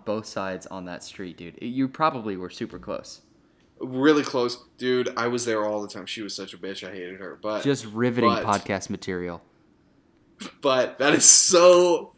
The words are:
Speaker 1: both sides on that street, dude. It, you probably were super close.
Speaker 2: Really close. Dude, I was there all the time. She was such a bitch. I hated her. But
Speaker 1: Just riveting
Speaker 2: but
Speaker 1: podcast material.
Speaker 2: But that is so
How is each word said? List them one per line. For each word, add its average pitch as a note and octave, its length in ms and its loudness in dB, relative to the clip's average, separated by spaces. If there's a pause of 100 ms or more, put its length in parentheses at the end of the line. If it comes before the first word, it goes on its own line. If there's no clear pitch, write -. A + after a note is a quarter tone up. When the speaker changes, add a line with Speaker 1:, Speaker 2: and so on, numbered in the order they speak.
Speaker 1:
both A2 220 -6
sides F#2+ 420 -8
on F#2 160 -12
that F2 180 -12
street, F2+ 340 -14
dude. E2+ 220 -16
It, - 80 -10
you C3 220 -2
probably C3 480 -4
were F2+ 140 -10
super G2 280 -10
close. - 440 -12 (580)
Speaker 2:
Really C3+ 420 4
close. B2 420 -4 (140)
Dude, B2 380 -2
I A#2+ 100 -2
was A#2+ 180 -2
there A2 200 -2
all G#2 180 -4
the G2+ 60 -10
time. F#2+ 180 -14
She - 160 -10
was G2 140 -10
such F#2+ 180 -12
a F#2 40 -20
bitch. F#2+ 300 -12
I F#2+ 40 -12
hated F#2 260 -12
her. F2+ 240 -14
But G#2+ 220 -4
Speaker 1:
Just C3 220 0
riveting A#2 440 0
Speaker 2:
but A2+ 140 -2
Speaker 1:
podcast G2+ 460 -2
material. F2+ 520 -8 (1160)
Speaker 2:
But B2+ 380 0
that C#3+ 160 2
is C#3 100 4
so F3+ 920 8